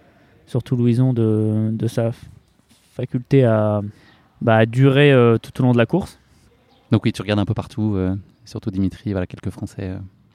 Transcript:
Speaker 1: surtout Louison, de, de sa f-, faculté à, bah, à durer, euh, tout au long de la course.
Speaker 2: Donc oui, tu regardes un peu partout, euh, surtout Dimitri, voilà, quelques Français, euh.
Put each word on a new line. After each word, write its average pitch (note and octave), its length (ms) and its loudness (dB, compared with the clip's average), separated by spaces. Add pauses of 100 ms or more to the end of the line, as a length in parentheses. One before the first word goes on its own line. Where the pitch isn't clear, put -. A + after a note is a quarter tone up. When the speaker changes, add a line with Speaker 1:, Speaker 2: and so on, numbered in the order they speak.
(460)
Speaker 1:
surtout B2+ 300 -4
Louison, A#2+ 380 2
de, A2 580 0
de A2+ 140 -4
sa A2+ 240 -4
f-, A#2 40 -8 (800)
faculté B2+ 500 0
à, G#2+ 360 2 (640)
bah, A2+ 140 2
à A2+ 100 4
durer, C3+ 460 4
euh, A#2 260 4
tout - 240 -6
au - 20 2
long B2 80 4
de A#2+ 60 2
la A#2 80 4
course. - 320 -4 (720)
Speaker 2:
Donc A2 160 2
oui, G#2+ 60 0
tu - 100 -10
regardes G#2 180 0
un G2 60 0
peu G#2+ 80 -2
partout, G#2+ 420 -4
euh, F#2 180 -2 (300)
surtout - 260 -10
Dimitri, F#2+ 420 -4
voilà, F#2 140 -4
quelques - 240 -12
Français, - 420 -12
euh. F#2+ 60 -12 (360)